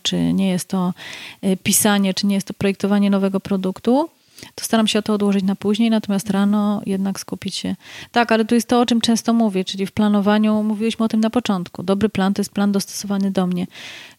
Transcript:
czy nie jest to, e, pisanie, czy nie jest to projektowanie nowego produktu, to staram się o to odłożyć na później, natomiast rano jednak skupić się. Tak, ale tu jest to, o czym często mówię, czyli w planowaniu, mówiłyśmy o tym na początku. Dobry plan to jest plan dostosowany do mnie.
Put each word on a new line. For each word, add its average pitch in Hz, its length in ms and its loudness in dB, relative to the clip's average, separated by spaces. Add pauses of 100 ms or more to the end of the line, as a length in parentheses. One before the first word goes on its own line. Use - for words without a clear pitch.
czy 170 300 0
nie 190 160 2
jest 180 180 -2
to, 180 260 -2 (480)
e, 190 160 0
pisanie, 202 560 2
czy 202 140 -2
nie 202 80 2
jest 190 120 -2
to - 60 -8
projektowanie 202 560 2
nowego 196 300 0
produktu, 202 720 0 (460)
to - 100 -12
staram 220 220 2
się 214 120 0
o - 20 0
to 214 120 0
odłożyć 202 300 2
na 190 120 0
później, 214 340 2
natomiast 208 400 0
rano 202 560 2
jednak 196 340 -2
skupić - 360 -8
się. 185 200 -4 (360)
Tak, 240 200 2
ale 220 140 2
tu 240 100 2
jest 233 120 2
to, 240 140 4
o 247 40 2
czym 233 160 0
często 233 320 2
mówię, 202 320 2
czyli 196 200 -4
w - 60 -6
planowaniu, 208 720 2
mówiłyśmy 220 420 -2
o - 20 2
tym 220 120 0
na 220 100 2
początku. 196 540 -2
Dobry 202 260 0
plan 190 240 0
to 202 80 -6
jest - 100 -6
plan 202 200 0
dostosowany 196 600 -2
do 185 160 0
mnie. 180 200 -2 (520)